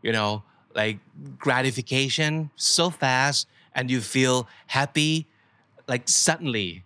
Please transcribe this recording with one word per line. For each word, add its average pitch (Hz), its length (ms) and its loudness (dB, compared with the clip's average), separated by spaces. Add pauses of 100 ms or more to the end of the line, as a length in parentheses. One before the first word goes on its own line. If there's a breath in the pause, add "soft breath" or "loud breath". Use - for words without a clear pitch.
you 113 100 -2
know, 104 140 0 (500 soft breath)
like, 107 160 0 (480)
gratification 131 880 0 (420)
so 170 100 4 (180)
fast 135 360 2 (380 soft breath)
and 127 160 -2
you 127 80 2 (140)
feel 131 220 4 (420 loud breath)
happy, 151 340 2 (800 soft breath)
like, - 120 -2 (220)
suddenly. 139 440 -2 (160)